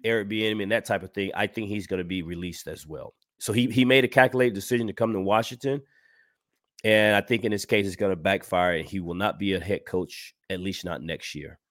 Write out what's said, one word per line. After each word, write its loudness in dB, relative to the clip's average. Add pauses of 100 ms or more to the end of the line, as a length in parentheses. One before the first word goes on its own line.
Eric 0
Bieniemy 0
and -4
that 2
type 0
of -14
thing, -2
I 0
think -6
he's -4
gonna -2
be -4
released -10
as -12
well. -12 (260)
So -4
he, 4
he 4
made 6
a 2
calculated 4
decision -2
to -6
come 0
to -2
Washington, 0 (1040)
and 6
I 4
think 0
in 0
this -2
case 2
it's -6
gonna 0
backfire, 0
and -6
he -8
will -6
not -2
be 0
a -2
head -4
coach, -6 (160)
at -6
least -8
not -6
next -8
year. -14 (140)